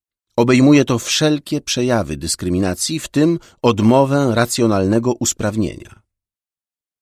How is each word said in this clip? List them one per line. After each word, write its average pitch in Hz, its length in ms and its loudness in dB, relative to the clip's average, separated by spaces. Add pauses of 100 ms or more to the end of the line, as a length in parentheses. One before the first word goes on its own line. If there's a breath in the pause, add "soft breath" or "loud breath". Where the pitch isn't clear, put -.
(360)
Obejmuje 127 480 4
to 120 140 -2
wszelkie 151 640 -4
przejawy 117 560 -4
dyskryminacji, 90 840 -4
w - 80 -14
tym 165 300 0 (240 soft breath)
odmowę 127 720 2
racjonalnego 113 800 0
usprawnienia. 107 880 -6 (1000)